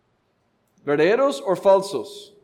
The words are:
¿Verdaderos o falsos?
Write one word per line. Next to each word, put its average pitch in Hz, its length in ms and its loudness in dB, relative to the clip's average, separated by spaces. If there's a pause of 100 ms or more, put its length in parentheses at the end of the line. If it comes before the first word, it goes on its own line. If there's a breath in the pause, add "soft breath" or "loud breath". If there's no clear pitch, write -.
(840)
¿Verdaderos 196 600 0
o 185 100 0
falsos? 190 880 0